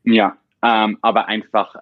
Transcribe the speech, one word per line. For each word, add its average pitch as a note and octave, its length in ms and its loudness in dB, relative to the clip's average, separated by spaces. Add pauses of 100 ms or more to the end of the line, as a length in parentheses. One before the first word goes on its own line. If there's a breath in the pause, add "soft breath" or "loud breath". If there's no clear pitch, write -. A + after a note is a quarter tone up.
Ja, A2 340 0 (240)
ähm, G#2+ 400 0
aber A2 260 0
einfach, G#2 540 -6